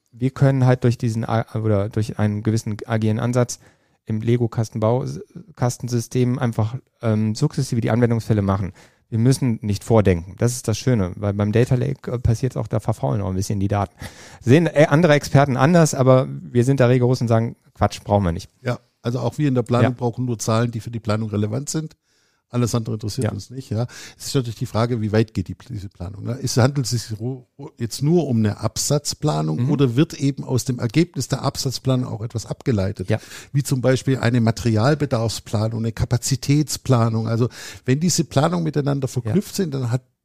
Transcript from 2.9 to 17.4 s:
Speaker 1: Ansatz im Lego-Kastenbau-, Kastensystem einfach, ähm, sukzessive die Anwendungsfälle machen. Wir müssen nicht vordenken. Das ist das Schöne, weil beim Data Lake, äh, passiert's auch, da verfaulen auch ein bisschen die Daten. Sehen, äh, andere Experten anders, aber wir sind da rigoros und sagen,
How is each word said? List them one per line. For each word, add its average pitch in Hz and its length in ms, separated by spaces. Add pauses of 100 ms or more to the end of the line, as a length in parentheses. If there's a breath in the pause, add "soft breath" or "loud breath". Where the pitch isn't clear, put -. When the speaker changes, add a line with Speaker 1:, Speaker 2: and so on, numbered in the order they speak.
Speaker 1:
Ansatz 123 400 (460 soft breath)
im 110 160
Lego-Kastenbau-, 117 840 (500)
Kastensystem 123 840
einfach, 113 380 (260)
ähm, 107 340
sukzessive 131 460
die 120 80
Anwendungsfälle 113 520
machen. 98 320 (360 soft breath)
Wir 117 100
müssen 123 420
nicht 104 220
vordenken. 95 560
Das 120 140
ist - 140
das 107 100
Schöne, 101 380
weil 104 180
beim 104 180
Data 120 240
Lake, 123 360
äh, 123 60
passiert's 120 400
auch, 117 100
da 113 120
verfaulen 117 420
auch 92 80
ein 95 60
bisschen 92 240
die 98 80
Daten. 101 260 (480 loud breath)
Sehen, 151 240
äh, 156 240
andere 151 240
Experten 143 420
anders, 156 380
aber 131 360
wir 135 360
sind 135 140
da 123 80
rigoros 123 340
und 117 60
sagen, 113 280 (200)